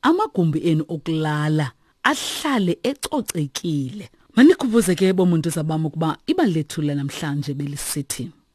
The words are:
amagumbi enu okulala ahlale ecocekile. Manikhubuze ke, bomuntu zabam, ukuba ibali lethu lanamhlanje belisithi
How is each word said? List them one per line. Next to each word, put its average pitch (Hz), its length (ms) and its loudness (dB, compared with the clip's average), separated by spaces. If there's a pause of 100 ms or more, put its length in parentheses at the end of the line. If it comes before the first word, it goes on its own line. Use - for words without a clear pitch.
amagumbi 220 580 2 (100)
enu 156 180 2
okulala 156 840 -2 (320)
ahlale 247 800 -2
ecocekile. 180 1300 -6 (260)
Manikhubuze 233 600 6
ke, 190 180 2
bomuntu 175 360 2
zabam, 160 360 -2
ukuba 160 320 -2 (100)
ibali 311 260 2
lethu 156 280 -2
lanamhlanje 143 720 -2
belisithi 143 800 -6 (240)